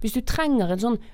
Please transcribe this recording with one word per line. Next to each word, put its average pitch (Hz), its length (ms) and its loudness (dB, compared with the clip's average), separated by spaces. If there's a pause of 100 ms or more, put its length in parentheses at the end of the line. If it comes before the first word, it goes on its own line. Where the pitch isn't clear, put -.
Hvis 214 100 -2
du 247 80 -2
trenger 269 540 2
en 190 80 -4
sånn 233 160 2 (140)